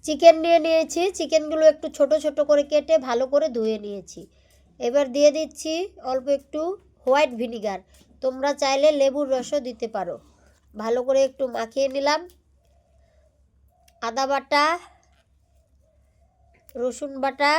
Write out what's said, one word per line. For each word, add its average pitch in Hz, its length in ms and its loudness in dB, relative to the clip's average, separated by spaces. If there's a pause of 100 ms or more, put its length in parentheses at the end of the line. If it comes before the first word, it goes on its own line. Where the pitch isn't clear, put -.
চিকেন 320 380 8
নিয়ে 339 220 6
নিয়েছি, 320 360 0 (160)
চিকেনগুলো 311 460 0 (100)
একটু 311 140 -8 (100)
ছোট 285 140 2 (120)
ছোট 294 140 -2 (120)
করে 294 220 4
কেটে 302 240 2 (120)
ভালো 247 260 0
করে 294 140 2 (100)
ধুয়ে 220 280 -2
নিয়েছি। 202 360 -14 (580)
এবার 262 260 0 (100)
দিয়ে 294 220 6
দিচ্ছি 311 360 -8 (380)
অল্প 262 140 -4 (120)
একটু 302 240 -10 (440)
হোয়াইট 277 260 2 (100)
ভিনিগার, 214 380 -8 (440)
তোমরা 262 260 -2 (120)
চাইলে 277 280 2 (100)
লেবুর 269 340 0
রসও 254 340 -2
দিতে 226 280 -10
পারো। 175 200 -6 (580)
ভালো 226 340 -4
করে 269 120 2 (100)
একটু 269 140 -8 (120)
মাখিয়ে 226 400 -2
নিলাম। 285 240 0 (1800)
আদা 233 300 -2
বাটা, 285 340 0 (2000)
রসুন 254 380 -6 (100)
বাটা 269 360 0